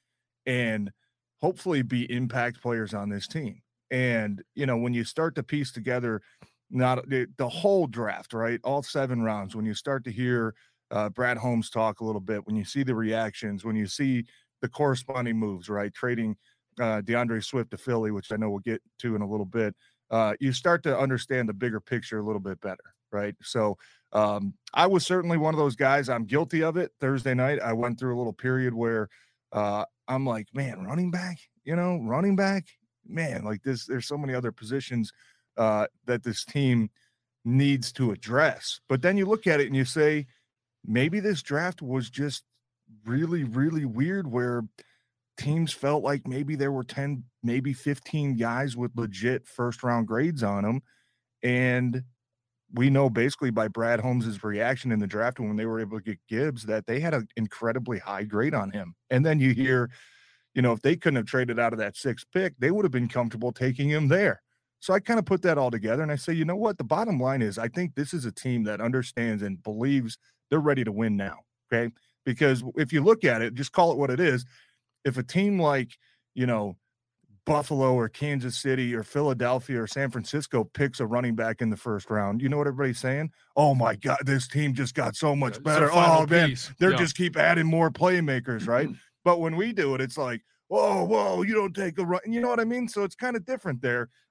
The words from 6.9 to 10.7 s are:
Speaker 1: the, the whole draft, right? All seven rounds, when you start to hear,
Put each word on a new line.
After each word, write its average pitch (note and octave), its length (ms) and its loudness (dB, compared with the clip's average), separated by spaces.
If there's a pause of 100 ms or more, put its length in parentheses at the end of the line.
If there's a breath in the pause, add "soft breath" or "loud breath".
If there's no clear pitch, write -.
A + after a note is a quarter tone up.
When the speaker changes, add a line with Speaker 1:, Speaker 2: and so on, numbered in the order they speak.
Speaker 1:
the, B2+ 200 -2 (100)
the B2+ 120 -2
whole E3+ 360 2
draft, A2 480 -6
right? A2+ 300 -2
All C#3 180 -2
seven B2+ 400 -2
rounds, G#2 340 -4
when A2 100 -4
you G#2+ 100 -2
start C3+ 300 -4
to B2 60 -8
hear, A#2 440 0 (340)